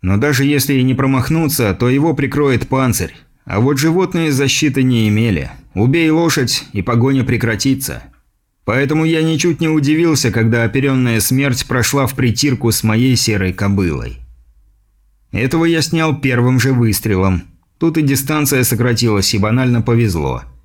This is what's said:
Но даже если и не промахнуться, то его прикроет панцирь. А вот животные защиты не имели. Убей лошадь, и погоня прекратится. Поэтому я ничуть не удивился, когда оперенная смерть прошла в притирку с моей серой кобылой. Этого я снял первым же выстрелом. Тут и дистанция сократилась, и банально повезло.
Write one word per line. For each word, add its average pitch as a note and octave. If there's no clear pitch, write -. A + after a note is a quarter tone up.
Но F#2+
даже C3+
если C#3+
и B2+
не C3
промахнуться, C3+
то A#2+
его C#3+
прикроет C3+
панцирь. B2+
А F#2+
вот C3+
животные E3
защиты C3+
не A#2
имели. G#2
Убей D#3
лошадь, D#3
и G2+
погоня B2
прекратится. A2+
Поэтому C#3
я D#3+
ничуть D#3+
не E3
удивился, D#3
когда A#2
оперенная B2+
смерть C3
прошла B2+
в -
притирку B2
с -
моей A#2
серой G2
кобылой. F#2
Этого C3+
я E3
снял D#3+
первым B2+
же C3
выстрелом. G2
Тут E3
и D#3+
дистанция C#3
сократилась, A#2
и A2
банально A#2+
повезло. F2+